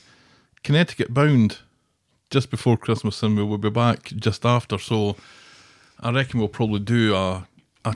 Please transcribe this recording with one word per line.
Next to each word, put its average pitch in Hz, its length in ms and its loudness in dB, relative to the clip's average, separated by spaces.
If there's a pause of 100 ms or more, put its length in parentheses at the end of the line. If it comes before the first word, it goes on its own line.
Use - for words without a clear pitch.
(640)
Connecticut - 480 0
bound 135 460 4 (720)
just 135 200 -2
before 117 280 2
Christmas, - 440 -4
and 107 140 2
we 104 80 0
will 104 140 -2
be 107 120 -2
back 117 340 0 (120)
just 110 300 -2
after. 120 320 0
So 104 380 -2 (840)
I 120 100 -6
reckon 131 300 -2
we'll 104 80 0
probably 107 320 -2
do 110 340 2
a, 92 320 -2 (380)
a 110 120 -2